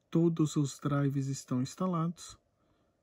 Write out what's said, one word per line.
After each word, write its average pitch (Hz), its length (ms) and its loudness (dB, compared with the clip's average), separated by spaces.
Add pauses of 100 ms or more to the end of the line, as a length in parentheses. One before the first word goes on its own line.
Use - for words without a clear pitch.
(120)
Todos 165 440 4
os 143 240 -2
drives 139 480 0
estão 131 340 -4
instalados. 170 720 -4 (680)